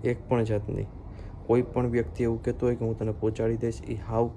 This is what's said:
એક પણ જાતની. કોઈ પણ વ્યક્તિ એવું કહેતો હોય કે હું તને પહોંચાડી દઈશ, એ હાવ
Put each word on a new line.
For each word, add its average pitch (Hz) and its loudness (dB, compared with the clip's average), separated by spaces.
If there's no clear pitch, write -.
એક 120 2
પણ 120 4
જાતની. 104 -2
કોઈ 123 8
પણ 123 0
વ્યક્તિ 117 0
એવું 117 0
કહેતો 120 0
હોય 120 4
કે 120 -2
હું 113 -2
તને 110 0
પહોંચાડી 113 0
દઈશ, 117 -2
એ 120 -4
હાવ 113 0